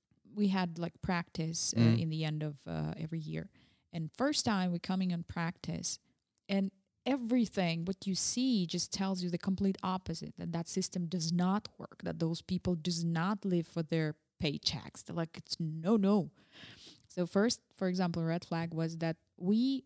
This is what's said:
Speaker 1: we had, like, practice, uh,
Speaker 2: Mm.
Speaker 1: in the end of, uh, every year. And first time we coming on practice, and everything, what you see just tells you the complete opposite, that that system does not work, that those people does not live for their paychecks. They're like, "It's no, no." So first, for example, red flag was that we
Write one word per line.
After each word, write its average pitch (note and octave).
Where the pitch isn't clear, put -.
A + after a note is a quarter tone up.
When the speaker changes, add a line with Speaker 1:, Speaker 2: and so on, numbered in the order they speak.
Speaker 1:
we G#3
had, F3+
like, E3+
practice, E3+
uh, A#2
Speaker 2:
Mm. A2+
Speaker 1:
in D#3+
the D#3+
end D3+
of, D3+
uh, D#3
every D#3+
year. D#3+
And E3
first D4
time F#3
we E3+
coming F#3+
on E3+
practice, E3
and G3
everything, A3
what F#3+
you F#3+
see A#3+
just -
tells F#3+
you F3+
the F3
complete F#3+
opposite, F#3
that F3
that E3
system F3+
does E3
not F#3
work, -
that E3
those E3
people F3+
does E3
not E3
live F3
for E3
their D#3
paychecks. -
They're E3
like, E3
"It's -
no, D#3+
no." G3
So F3+
first, G#3
for F#3+
example, F3
red E3
flag E3+
was E3
that E3
we A#3+